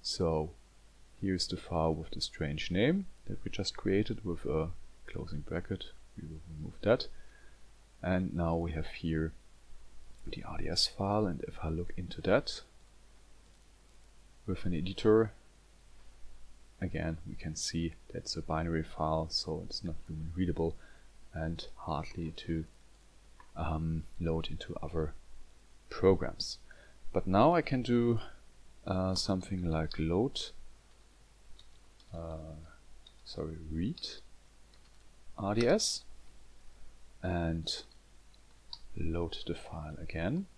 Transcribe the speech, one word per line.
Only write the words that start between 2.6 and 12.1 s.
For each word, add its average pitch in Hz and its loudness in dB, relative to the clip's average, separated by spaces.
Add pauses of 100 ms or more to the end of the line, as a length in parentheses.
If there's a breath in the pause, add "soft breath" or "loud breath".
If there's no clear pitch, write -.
name 151 4 (200)
that 95 -2
we - -4
just - -4
created 101 2
with 87 -2
a 80 2 (360)
closing - -4
bracket. 87 -4 (280)
We 80 -10
will 80 -10 (180)
remove 78 -8
that. 117 4 (920 soft breath)
And 92 2
now 82 2
we 85 0
have 78 -2
here 80 0 (1000)
the - -6
R - -6
D 78 2
S 85 4
file, 104 4
and 85 0
if - -6
I 82 -2
look 80 0
into 87 -6